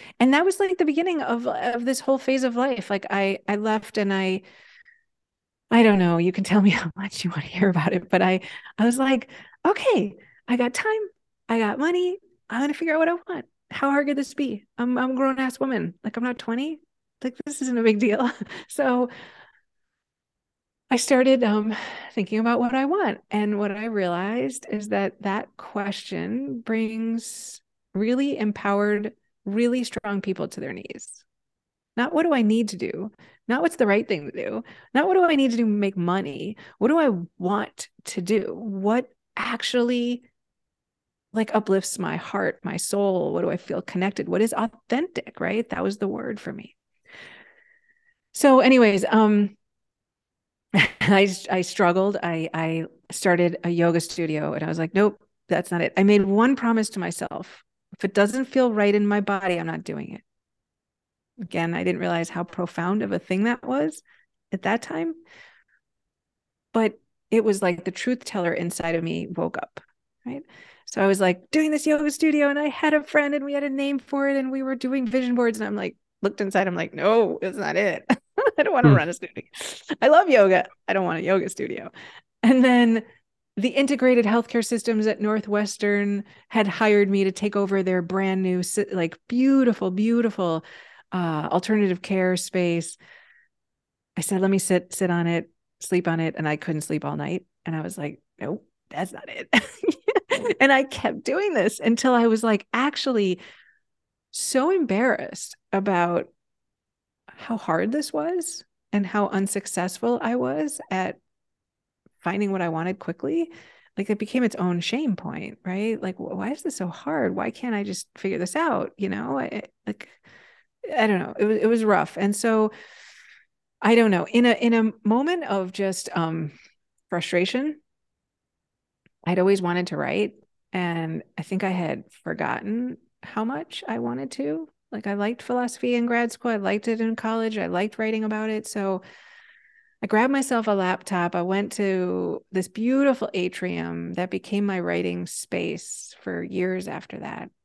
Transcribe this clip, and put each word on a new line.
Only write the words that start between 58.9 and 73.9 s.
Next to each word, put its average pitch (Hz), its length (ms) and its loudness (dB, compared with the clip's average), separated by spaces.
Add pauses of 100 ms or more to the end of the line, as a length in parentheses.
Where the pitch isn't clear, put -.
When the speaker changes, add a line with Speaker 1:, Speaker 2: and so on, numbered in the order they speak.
Speaker 1:
in 208 140 4
my 208 140 2
body, 190 380 -2
I'm 165 80 -6
not 165 160 -6
doing 151 300 -10
it. - 80 -16 (1200)
Again, 170 320 -4
I 175 100 -2
didn't 180 180 -2
realize 170 280 -2
how 175 140 -6
profound 180 600 -4
of 202 80 -4
a 175 80 -2
thing 190 240 -2
that 240 220 -2
was 294 360 -4 (500)
at 190 120 -8
that 220 180 0
time, 330 340 -6 (1600)
but 214 260 0 (320)
it 220 120 4
was 202 180 2
like 175 220 0
the 190 80 -4
truth 247 320 -4
teller 175 300 -2
inside 170 420 -4
of 165 80 -2
me 165 240 -4
woke 170 300 -4
up, - 240 -12 (440)
right? 277 180 -10 (420)
So - 160 -4
I 196 60 4
was, 196 140 4
like, 180 300 2
doing 311 200 2
this 302 160 -2
yoga 302 240 2
studio 294 380 2
and 285 100 -2
I 302 80 0
had 302 260 0
a 302 80 4
friend 285 320 0
and 277 120 -2
we 285 80 -6
had 285 100 -2
a 285 60 -2
name 277 280 -2